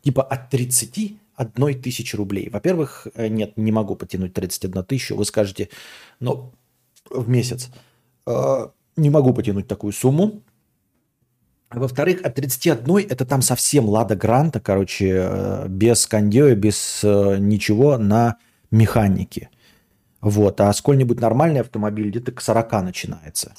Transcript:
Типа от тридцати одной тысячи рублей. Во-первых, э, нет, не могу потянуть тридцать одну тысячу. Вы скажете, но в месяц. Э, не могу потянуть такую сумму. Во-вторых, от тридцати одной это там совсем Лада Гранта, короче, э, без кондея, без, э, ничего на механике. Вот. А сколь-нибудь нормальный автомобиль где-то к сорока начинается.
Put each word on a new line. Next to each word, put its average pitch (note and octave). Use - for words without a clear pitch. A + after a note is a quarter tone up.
Типа C3
от -
тридцати C#3
одной C3+
тысячи B2+
рублей. G2
Во-первых, D#3+
э, A2+
нет, G#2+
не A2
могу G#2
потянуть F#2
тридцать F#2
одну F#2
тысячу. B2
Вы G2+
скажете, G2
но B2
в A#2+
месяц. A#2+
Э, B2+
не D3
могу C#3
потянуть G2+
такую G2+
сумму. F3+
Во-вторых, C3+
от C#3
тридцати C#3
одной D3+
это D#3+
там C3
совсем B2
Лада A2
Гранта, A2+
короче, F#2+
э, F#2+
без G2+
кондея, A2
без, -
э, G2+
ничего G#2+
на A2+
механике. G2+
Вот. G#2
А G3+
сколь-нибудь C3
нормальный B2+
автомобиль G#2
где-то A#2+
к -
сорока A2+
начинается. -